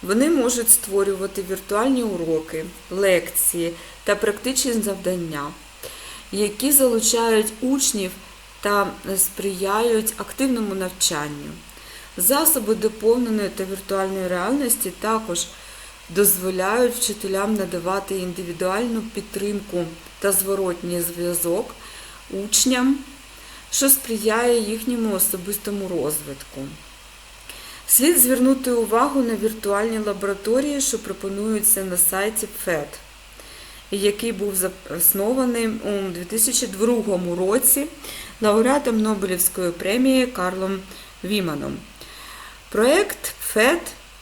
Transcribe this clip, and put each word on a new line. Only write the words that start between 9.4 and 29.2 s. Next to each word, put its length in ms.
активному 580
навчанню. 760
Засоби 580
доповненої 760
та 160
віртуальної 640
реальності 720
також 460
дозволяють 840
вчителям 600
надавати 640
індивідуальну 840
підтримку 720
та 140
зворотній 680
зв'язок 720
учням, 680
що 180
сприяє 720
їхньому 540
особистому 760
розвитку. 720
Слід 320
звернути 540
увагу 500